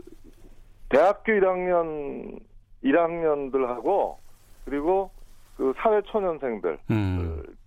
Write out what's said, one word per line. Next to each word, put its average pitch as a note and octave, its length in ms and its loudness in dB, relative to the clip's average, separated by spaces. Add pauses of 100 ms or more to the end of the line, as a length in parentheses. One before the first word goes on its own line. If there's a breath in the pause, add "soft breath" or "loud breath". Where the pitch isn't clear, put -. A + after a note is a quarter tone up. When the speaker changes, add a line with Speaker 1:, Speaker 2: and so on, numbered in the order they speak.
(880)
Speaker 1:
대학교 F#3 420 4
일 G3 160 4
학년, E3 920 -2 (440)
일 C#3 160 4
학년들하고 C#3 1200 0 (460)
그리고 F3 440 0 (460)
그 C3 220 0
사회 G#3+ 260 4
초년생들, C3 760 -2 (140)
Speaker 2:
음. F2+ 520 -2
Speaker 1:
그 - 120 -18 (120)